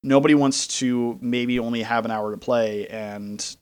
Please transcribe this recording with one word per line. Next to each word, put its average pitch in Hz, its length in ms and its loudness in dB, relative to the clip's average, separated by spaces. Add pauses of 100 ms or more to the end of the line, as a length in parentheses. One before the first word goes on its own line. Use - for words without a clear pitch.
nobody 139 320 6
wants 139 320 2 (120)
to 120 420 0
maybe 123 380 0
only 117 240 -2
have 117 220 0
an 113 60 -2
hour 107 200 -2
to 107 80 -10
play 110 500 0
and 104 720 -10